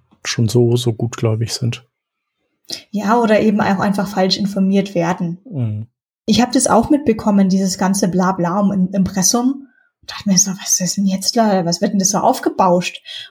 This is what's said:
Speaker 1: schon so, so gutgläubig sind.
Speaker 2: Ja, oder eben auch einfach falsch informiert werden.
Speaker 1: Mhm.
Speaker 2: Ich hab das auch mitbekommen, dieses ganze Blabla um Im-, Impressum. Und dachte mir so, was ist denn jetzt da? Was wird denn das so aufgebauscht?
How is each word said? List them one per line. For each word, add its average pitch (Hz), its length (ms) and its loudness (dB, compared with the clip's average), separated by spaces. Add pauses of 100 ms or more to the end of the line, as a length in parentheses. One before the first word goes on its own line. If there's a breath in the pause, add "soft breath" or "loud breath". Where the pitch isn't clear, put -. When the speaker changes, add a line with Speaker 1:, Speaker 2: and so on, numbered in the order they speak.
(220)
Speaker 1:
schon - 240 -2
so, 120 300 4
so 120 160 -2
gutgläubig 113 600 -2
sind. - 320 -6 (1040 loud breath)
Speaker 2:
Ja, 208 280 0
oder 214 220 4
eben 208 180 2
auch 190 200 0
einfach 196 280 0
falsch 190 300 0
informiert 196 580 0
werden. 175 440 -2 (100)
Speaker 1:
Mhm. 113 380 -4 (380)
Speaker 2:
Ich 220 160 4
hab 240 120 0
das - 140 0
auch 220 220 2
mitbekommen, 220 600 2
dieses 190 280 0
ganze 190 300 0
Blabla 180 520 0
um 202 120 2
Im-, 185 220 0
Impressum. 202 760 0 (340 loud breath)
Und - 100 -20
dachte - 180 -6
mir 190 80 4
so, 190 140 0 (100)
was - 180 -4
ist 180 180 -4
denn 196 80 0
jetzt 190 300 -2
da? 202 300 2
Was 170 160 -2
wird 196 120 0
denn 208 60 0
das 185 100 2
so 202 100 0
aufgebauscht? 190 840 0 (300 loud breath)